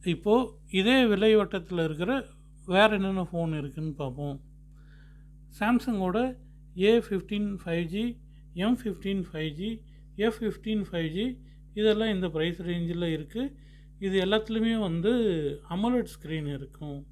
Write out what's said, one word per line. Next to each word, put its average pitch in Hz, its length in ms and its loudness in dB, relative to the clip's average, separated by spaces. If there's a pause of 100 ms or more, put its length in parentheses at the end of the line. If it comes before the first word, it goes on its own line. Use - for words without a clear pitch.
இப்போ 208 540 2 (140)
இதே 240 340 6
விலை 214 320 6
வட்டத்துல 185 460 0
இருக்கிற 160 280 -2 (540)
வேற 202 300 6
என்னென்ன 190 260 0 (100)
ஃபோன் 165 260 -2
இருக்குன்னு 151 360 -6
பார்ப்போம். 139 480 -6 (1200)
Samsung-ஓட 208 600 0 (580)
ஏ 214 220 6
ஃபிஃப்டீன் 208 500 -4 (160)
ஃபைவ் 170 180 -2
ஜி, 185 200 -4 (500)
எம் 214 300 0
ஃபிஃப்டீன் 196 480 -4
ஃபைவ் 156 180 -4
ஜி, 170 200 -6 (460)
எஃப் 220 240 0
ஃபிஃப்டீன் 214 520 -2
ஃபைவ் 165 180 -2
ஜி, 185 160 -2 (480)
இதெல்லாம் 214 400 2
இந்த 185 160 -2
பிரைஸ் 160 320 -2
ரேஞ்சில் 175 420 -2
இருக்கு. 170 540 -4 (420)
இது 190 260 2
எல்லாத்துலேயுமே 220 540 2
வந்து 175 320 0 (580)
அமோலெட் 214 460 0
ஸ்க்ரீன் 151 380 -6
இருக்கும். 139 580 -10